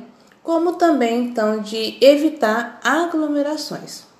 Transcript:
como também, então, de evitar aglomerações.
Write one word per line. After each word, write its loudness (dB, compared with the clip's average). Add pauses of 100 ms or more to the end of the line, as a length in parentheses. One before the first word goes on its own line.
(440)
como 0
também, 0
então, -2
de -8
evitar 4
aglomerações. -2 (180)